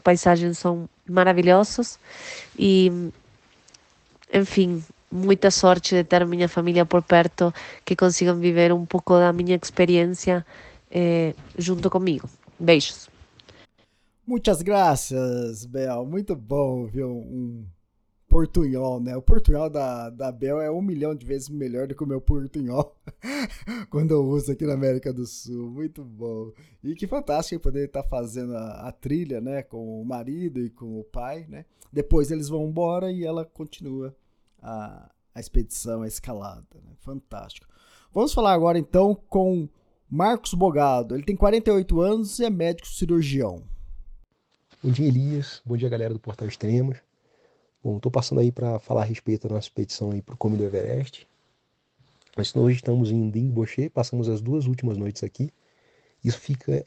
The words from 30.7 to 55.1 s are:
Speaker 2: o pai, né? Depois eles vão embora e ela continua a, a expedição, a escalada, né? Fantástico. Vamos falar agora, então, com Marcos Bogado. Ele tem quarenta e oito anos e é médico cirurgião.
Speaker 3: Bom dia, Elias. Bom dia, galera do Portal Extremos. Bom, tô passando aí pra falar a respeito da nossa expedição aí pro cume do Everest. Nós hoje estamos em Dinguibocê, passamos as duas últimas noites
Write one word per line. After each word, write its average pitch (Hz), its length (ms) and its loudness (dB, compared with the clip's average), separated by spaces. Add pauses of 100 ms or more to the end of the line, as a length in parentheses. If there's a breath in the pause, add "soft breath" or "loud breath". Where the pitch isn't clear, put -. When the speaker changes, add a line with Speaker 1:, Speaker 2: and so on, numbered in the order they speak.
Speaker 2:
o 107 40 -12
pai, 139 460 -10
né? 147 160 -20 (260 soft breath)
Depois 143 380 4
eles 151 180 -6
vão 156 200 -6
embora 175 440 -2
e 180 140 -6
ela 160 180 -6
continua 135 720 -14 (460)
a, 107 480 -16 (240)
a 117 60 -16
expedição, 113 640 -4
a 110 40 -6
escalada, 101 680 -12
né? - 240 -20
Fantástico. - 640 -16 (480 soft breath)
Vamos 233 180 0
falar 208 220 4
agora, 170 240 4
então, 190 500 2
com 185 400 0 (400)
Marcos 208 460 0
Bogado. 143 640 2
Ele 143 80 -6
tem 202 120 -2
quarenta 214 360 4
e - 20 4
oito 180 260 2
anos 208 380 0
e 240 80 0
é 226 60 0
médico 165 360 -4
cirurgião. 139 760 -2 (1200)
Speaker 3:
Bom 131 80 2
dia, 143 160 2
Elias. 139 580 -2
Bom 120 100 -4
dia, 120 140 -2
galera 113 240 -4
do 110 60 -8
Portal 107 280 -10
Extremos. 123 520 -2 (840)
Bom, 107 160 -4
tô 123 140 -4
passando 131 300 0
aí 120 100 2
pra 120 260 -4
falar 113 260 -4
a - 20 -2
respeito 110 420 -6
da 107 80 -6
nossa 107 120 -6
expedição 104 440 -8
aí 101 100 -6
pro 120 140 -16
cume 107 220 -2
do 104 80 -2
Everest. 110 600 -6 (1080)
Nós - 180 -6
hoje 123 220 4
estamos 123 340 0
em 110 200 0
Dinguibocê, 117 600 -2
passamos 120 380 -4
as 107 140 -4
duas 131 240 -2
últimas 123 320 -4
noites 101 260 -6